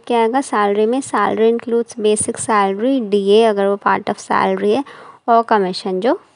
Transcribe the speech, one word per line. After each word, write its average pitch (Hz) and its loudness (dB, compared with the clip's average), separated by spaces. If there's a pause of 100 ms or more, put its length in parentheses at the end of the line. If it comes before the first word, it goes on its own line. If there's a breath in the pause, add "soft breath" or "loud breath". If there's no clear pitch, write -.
क्या 233 0
आएगा, 226 0
Salary 208 0
में 247 0
salary 214 0
includes 233 -4
basic 214 -2
salary, 214 0 (100)
डीए 202 4
अगर 202 2
वो 202 0 (120)
part 202 -2
of - -14
salary 196 0
है, 285 -2 (440 loud breath)
और 233 4
commission 190 -2
जो 233 0 (240)